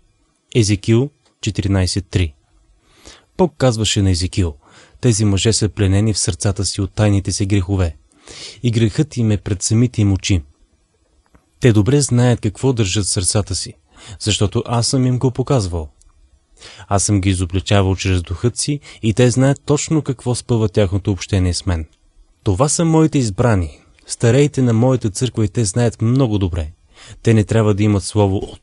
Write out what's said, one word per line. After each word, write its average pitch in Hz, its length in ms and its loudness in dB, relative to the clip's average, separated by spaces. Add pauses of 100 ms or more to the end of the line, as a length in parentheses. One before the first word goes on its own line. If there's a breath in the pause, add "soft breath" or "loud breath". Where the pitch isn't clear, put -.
(540)
Езекил 113 560 2 (300)
четиринайсет 98 680 -2
три. 90 240 -2 (1040 loud breath)
Бог 180 200 0
казваше 110 440 0
на 95 80 4
Езекил: 90 440 -2 (460 soft breath)
„Тези 110 240 2
мъже 95 280 2
са 107 160 -2
пленени 101 440 0
в - 60 -4
сърцата 95 460 -4
си - 160 -4
от 95 140 -4
тайните 101 380 0
си 101 140 -4
грехове. 95 500 0 (640 loud breath)
И 123 80 0
грехът 113 460 0
им 117 140 0
е 104 60 2
пред 101 260 -6
самите 120 380 0
им 101 120 2
очи. 92 300 0 (1160)
Те 120 120 6
добре 107 280 4
знаят 123 400 2
какво 127 320 -2
държат 107 320 -2
в - 40 -4
сърцата 98 460 -2
си, - 200 -10 (460 loud breath)
защото 107 460 -2
аз 120 200 -2
съм 127 200 0
им 127 120 0
го 127 120 0
показвал. 95 580 -2 (1000 loud breath)
Аз 101 160 0
съм 104 160 2
ги 92 80 0
изобличавал 95 680 0
чрез 92 260 -2
духът 92 340 -4
си 147 240 -4 (220 loud breath)
и 110 120 0
те 123 160 4
знаят 135 360 0
точно 151 360 0
какво 123 320 -6
спъва 110 340 -2
тяхното 101 440 0
общение 90 420 -2
с - 120 -8
мен. 82 200 -4 (580)
Това 113 240 2
са 170 160 -2
моите 160 340 2
избрани, 107 600 -2 (260)
стареите 135 560 2
на 120 100 2
моята 117 380 2
църква 113 340 -2
и 101 40 0
те 120 160 -2
знаят 120 380 -2
много 117 360 2
добре. 82 340 -2 (500 loud breath)
Те 117 120 4
не 107 100 4
трябва 107 300 2
да 101 80 0
имат 104 220 2
слово 98 320 2
от - 260 -8